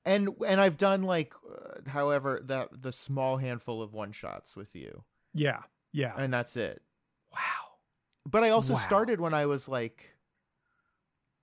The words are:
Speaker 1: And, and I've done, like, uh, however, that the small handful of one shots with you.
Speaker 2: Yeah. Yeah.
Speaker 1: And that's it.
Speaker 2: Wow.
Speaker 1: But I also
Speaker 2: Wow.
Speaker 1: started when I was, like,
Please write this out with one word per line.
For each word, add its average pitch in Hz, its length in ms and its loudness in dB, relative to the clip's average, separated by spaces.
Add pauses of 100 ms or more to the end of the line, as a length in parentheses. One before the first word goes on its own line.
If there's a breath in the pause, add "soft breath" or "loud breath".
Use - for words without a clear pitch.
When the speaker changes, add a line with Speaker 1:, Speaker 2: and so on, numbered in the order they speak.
Speaker 1:
And, 196 220 4 (180)
and 190 140 4
I've 185 160 6
done, 196 260 4
like, 175 300 0 (180)
uh, - 380 -14
however, 143 560 0
that 131 380 -6
the 131 100 -6
small 131 460 -2
handful 120 420 -4
of 107 140 -10
one 104 180 -8
shots - 420 -12
with 104 220 -14
you. 64 260 -14 (300)
Speaker 2:
Yeah. 147 300 0 (300)
Yeah. 131 260 -2
Speaker 1:
And 135 120 -4
that's 123 280 -4
it. 98 240 -4 (500)
Speaker 2:
Wow. - 460 -6 (480)
Speaker 1:
But 214 180 4
I 220 60 6
also 135 240 4
Speaker 2:
Wow. 120 60 2
Speaker 1:
started 214 380 2
when 165 140 0
I 147 140 2
was, 143 200 0
like, 120 480 -6 (1300)